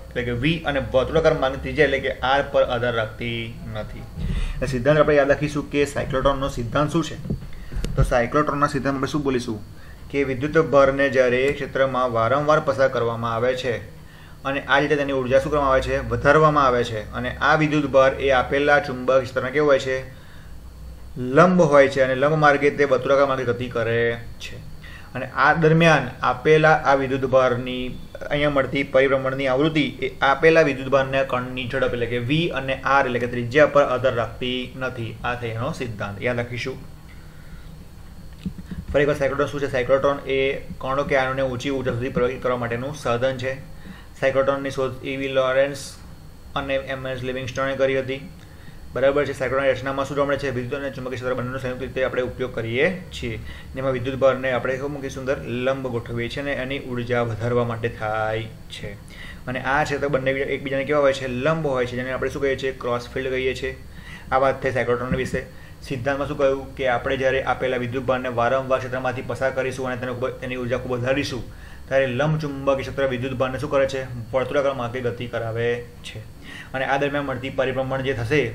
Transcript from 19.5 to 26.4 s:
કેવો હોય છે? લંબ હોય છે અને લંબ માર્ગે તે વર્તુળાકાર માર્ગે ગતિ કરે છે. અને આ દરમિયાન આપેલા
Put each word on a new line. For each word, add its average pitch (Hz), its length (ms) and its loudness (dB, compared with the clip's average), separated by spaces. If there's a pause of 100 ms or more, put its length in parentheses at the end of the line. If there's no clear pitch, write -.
કેવો 151 140 2
હોય 135 140 6
છે? 131 400 -4 (1000)
લંબ 156 440 6
હોય 143 260 8
છે 135 140 0
અને 131 140 4
લંબ 143 180 2
માર્ગે 143 360 6
તે 143 140 2
વર્તુળાકાર 135 440 4
માર્ગે 131 160 0
ગતિ 120 240 -2
કરે 117 520 0 (200)
છે. - 300 -12 (440)
અને 123 120 -6
આ 135 280 4
દરમિયાન 156 560 6 (120)
આપેલા 156 500 4